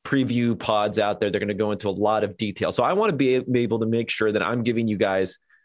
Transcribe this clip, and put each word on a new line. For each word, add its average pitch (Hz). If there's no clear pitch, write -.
preview 120
pods 107
out 104
there. 104
They're 98
gonna 104
go 104
into 104
a -
lot 104
of 104
detail. 101
So 123
I 143
wanna 208
be, 127
be 123
able 113
to 110
make 113
sure 110
that 104
I'm 117
giving 117
you 107
guys 95